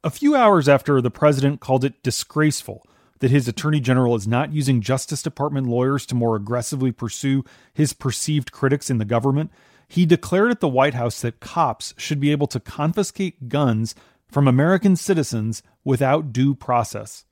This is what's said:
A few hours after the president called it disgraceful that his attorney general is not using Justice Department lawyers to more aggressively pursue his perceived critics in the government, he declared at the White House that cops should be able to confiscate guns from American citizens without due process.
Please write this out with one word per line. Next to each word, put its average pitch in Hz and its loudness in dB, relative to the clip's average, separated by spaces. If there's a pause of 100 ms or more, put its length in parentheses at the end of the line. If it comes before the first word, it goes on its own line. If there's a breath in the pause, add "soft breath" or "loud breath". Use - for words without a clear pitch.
A 165 -2
few 285 2
hours 202 6
after 139 4
the 120 0
president 139 2
called 131 0
it - -6
disgraceful - -4 (360 soft breath)
that 131 0
his 131 2
attorney 151 -2
general 123 2
is 104 -4
not 127 -2
using 135 0
Justice 131 -4
Department 143 -4
lawyers 127 -2
to 127 -4
more 117 2
aggressively 120 -4
pursue 135 -4 (280 soft breath)
his 151 0
perceived 143 -4
critics 139 -2
in 127 0
the 110 -2
government, 135 0 (360 soft breath)
he 175 0
declared 180 2
at 240 -2
the 170 0
White 131 2
House 120 -4
that 120 -6
cops - -4
should - -6
be 143 2
able 147 0
to - -6
confiscate 165 -6
guns 113 0 (380 soft breath)
from 143 2
American 175 4
citizens 120 -2 (220)
without 135 0
due 135 2
process. 110 -4